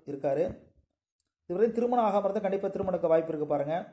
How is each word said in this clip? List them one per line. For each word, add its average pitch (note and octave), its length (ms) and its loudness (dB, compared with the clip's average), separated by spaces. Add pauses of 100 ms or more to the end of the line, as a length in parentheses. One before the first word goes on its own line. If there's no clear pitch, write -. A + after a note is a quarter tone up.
இருக்காரு. C#3+ 380 -2 (1040)
இதுவரை G3 220 2
திருமணம் A#3+ 340 2
ஆகாம G3 180 2
இருந்தா G3 220 -2
கண்டிப்பா G3 220 -2
திருமணம் F#3+ 240 -4
நடக்க E3 200 2
வாய்ப்பு D#3+ 200 4
இருக்கு D3+ 140 -4
பாருங்க. D3 300 -2 (160)